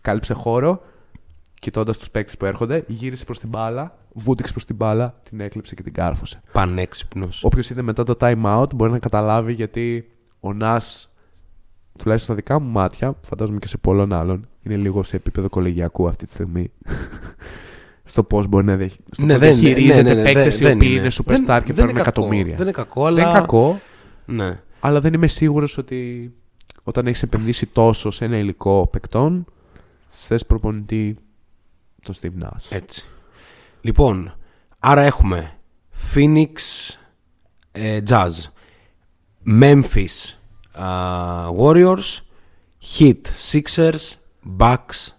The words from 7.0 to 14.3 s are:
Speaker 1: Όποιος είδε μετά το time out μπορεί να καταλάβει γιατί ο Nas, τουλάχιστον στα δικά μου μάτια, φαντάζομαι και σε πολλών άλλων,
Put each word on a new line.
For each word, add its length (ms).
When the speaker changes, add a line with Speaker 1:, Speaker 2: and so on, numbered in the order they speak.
Speaker 1:
Όποιος 260
είδε 120
μετά 200
το 180
time 240
out 300
μπορεί 160
να 80
καταλάβει 540
γιατί 580
ο 80
Nas, 180
τουλάχιστον 200
στα 160
δικά 240
μου 120
μάτια, 500
φαντάζομαι 380
και 100
σε 80
πολλών 360
άλλων, 360